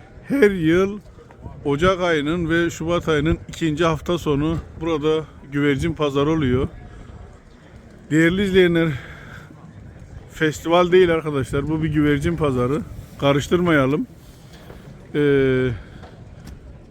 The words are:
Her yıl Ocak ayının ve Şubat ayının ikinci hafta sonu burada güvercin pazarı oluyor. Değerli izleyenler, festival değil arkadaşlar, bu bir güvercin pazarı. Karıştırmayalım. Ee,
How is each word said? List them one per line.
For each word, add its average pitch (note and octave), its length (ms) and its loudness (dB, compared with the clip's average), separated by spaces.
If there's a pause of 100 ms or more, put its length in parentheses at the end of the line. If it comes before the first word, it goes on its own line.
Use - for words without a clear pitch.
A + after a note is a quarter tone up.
(280)
Her A#3+ 220 4
yıl F#3+ 480 0 (680)
Ocak E3+ 360 2
ayının D#3+ 500 0
ve E3+ 200 0
Şubat E3 380 -4
ayının D#3+ 300 0 (100)
ikinci D#3+ 360 -2
hafta E3 340 0
sonu D3+ 380 -2 (240)
burada D#3 440 0 (280)
güvercin C#3+ 400 0
pazarı C#3+ 380 0
oluyor. C#3 380 0 (1400)
Değerli E3 340 2
izleyenler, F3 440 4 (1400)
festival E3+ 600 2
değil F3+ 220 6
arkadaşlar, D3 540 -2
bu D#3 140 -2
bir D#3+ 60 -2
güvercin D3 480 2
pazarı. C#3 440 0 (400)
Karıştırmayalım. D3 840 2 (1080)
Ee, C3+ 540 2 (1200)